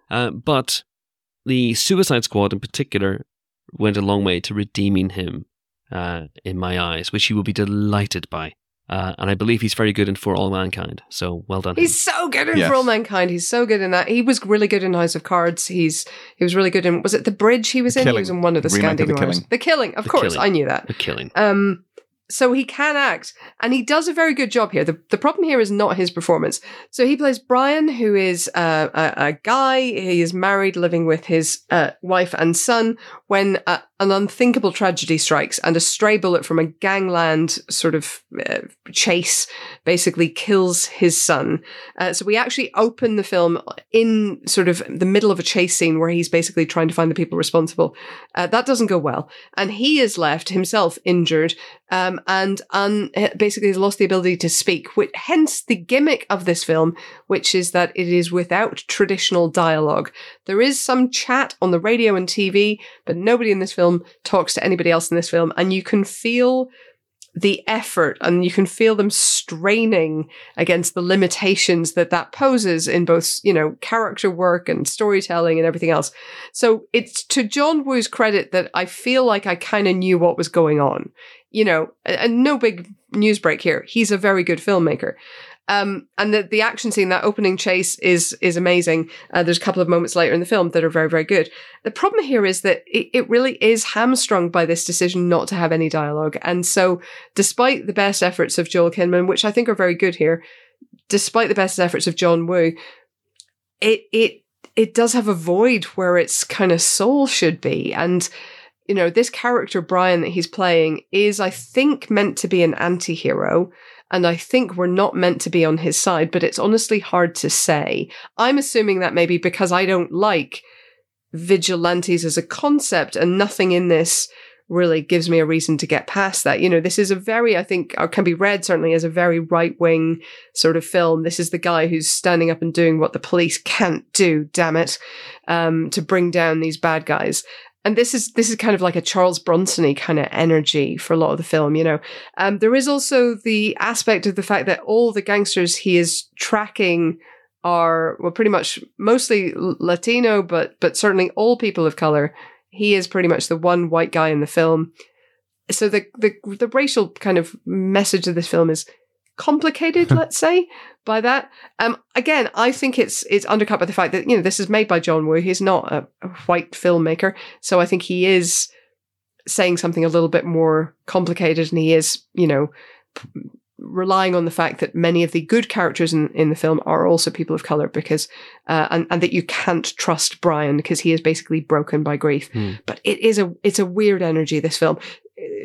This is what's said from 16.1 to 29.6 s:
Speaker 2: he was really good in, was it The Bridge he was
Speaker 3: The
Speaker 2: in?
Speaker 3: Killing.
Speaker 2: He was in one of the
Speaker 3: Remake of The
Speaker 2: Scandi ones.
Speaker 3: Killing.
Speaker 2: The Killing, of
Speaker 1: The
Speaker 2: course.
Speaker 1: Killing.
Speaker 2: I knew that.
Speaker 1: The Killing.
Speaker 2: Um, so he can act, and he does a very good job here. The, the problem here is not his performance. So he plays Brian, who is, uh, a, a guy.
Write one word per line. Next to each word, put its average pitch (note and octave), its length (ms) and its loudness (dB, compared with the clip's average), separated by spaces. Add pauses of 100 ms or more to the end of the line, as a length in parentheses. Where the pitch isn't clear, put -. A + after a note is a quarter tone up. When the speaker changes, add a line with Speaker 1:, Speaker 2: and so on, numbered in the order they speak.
Speaker 2:
he - 80 -2
was F3 100 0
really F#3+ 160 2
good F3+ 160 0
in, E3+ 160 2
was G3 120 -2
it - 100 0
The A3+ 80 0
Bridge A3 380 2
he B3+ 120 0
was A#3+ 120 0
Speaker 3:
The C4 80 0
Speaker 2:
in? B3+ 60 2
Speaker 3:
Killing. A#3 100 2
Speaker 2:
He G#3 60 0
was F#3 60 -4
in F3+ 120 -2
one E3+ 160 2
of D3 60 0
the D#3+ 60 0
Speaker 3:
Remake D#3+ 300 0
of F3+ 80 0
The D3+ 60 0
Speaker 2:
Scandi - 20 0
ones. G#2 220 0
Speaker 3:
Killing. - 140 -8
Speaker 2:
The A#3+ 60 0
Killing, C4 380 0
of G#3+ 80 -6
Speaker 1:
The - 60 -8
Speaker 2:
course. G3 240 2
Speaker 1:
Killing. - 60 -4
Speaker 2:
I G3+ 100 2
knew D#3 160 2
that. - 220 -2
Speaker 1:
The - 80 -8
Killing. - 400 -6
Speaker 2:
Um, G3+ 500 2 (440)
so B3+ 220 2
he C4+ 140 0
can D4 320 -2
act, C4 360 -2 (280)
and B3 120 0
he B3+ 100 0
does D#4 240 0
a E4+ 60 -4
very D#4+ 200 2
good B3 180 -2
job A3 200 0
here. E3 120 0
The, D#3+ 160 -2 (120)
the G3 60 0
problem D#4+ 300 0
here C#4 140 2
is G3+ 100 0
not G3+ 260 2
his F3+ 140 0
performance. D#3+ 480 -2 (300)
So B3 160 0
he C#4+ 100 2
plays C4+ 240 0
Brian, C#4 480 2
who A#3 280 0
is, F#3 400 0
uh, D#3+ 380 0
a, D#3 200 -2 (140)
a D3+ 60 -2
guy. C4 480 0